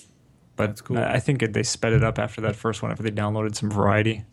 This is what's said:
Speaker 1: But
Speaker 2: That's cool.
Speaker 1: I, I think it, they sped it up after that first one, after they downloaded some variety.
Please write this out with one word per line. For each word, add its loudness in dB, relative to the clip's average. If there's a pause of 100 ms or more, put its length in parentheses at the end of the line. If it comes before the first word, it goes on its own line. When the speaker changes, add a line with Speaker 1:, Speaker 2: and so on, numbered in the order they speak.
(540)
Speaker 1:
But 0
Speaker 2:
That's -8
cool. -2
Speaker 1:
I, 0
I 4
think 0
it, 0
they 2
sped 0
it 6
up 0
after -2
that 0
first -4
one, -4
after -6
they -2
downloaded -2
some -2
variety. 2